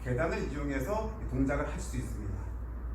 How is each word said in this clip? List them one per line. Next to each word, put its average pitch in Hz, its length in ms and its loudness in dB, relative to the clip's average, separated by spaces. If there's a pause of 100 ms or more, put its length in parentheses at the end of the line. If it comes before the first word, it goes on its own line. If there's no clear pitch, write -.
계단을 165 500 2
이용해서 143 680 0
이 - 80 -2
동작을 139 360 4
하실 - 140 -2
수 - 160 -4
있습니다. 107 380 -2 (600)